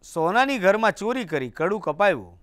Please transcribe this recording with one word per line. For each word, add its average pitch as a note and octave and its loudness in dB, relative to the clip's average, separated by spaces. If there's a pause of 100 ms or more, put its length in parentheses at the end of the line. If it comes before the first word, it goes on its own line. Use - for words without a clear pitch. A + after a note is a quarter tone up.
(140)
સોનાની A#3 2
ઘરમાં G3+ 2
ચોરી A3+ -4
કરી, C#3 -4
કડું F#3 -2
કપાવ્યું D3+ -2